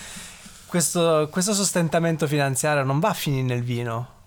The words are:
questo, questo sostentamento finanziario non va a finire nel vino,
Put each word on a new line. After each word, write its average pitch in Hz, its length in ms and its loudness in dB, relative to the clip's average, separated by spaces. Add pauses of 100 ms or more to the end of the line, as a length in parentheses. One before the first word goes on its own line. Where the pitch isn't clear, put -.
(680)
questo, 165 640 2
questo 185 240 0
sostentamento 170 720 0
finanziario 143 580 0
non 139 160 0
va 214 100 2
a 180 40 0
finire 135 280 -2
nel 123 200 0
vino, 120 460 -4 (180)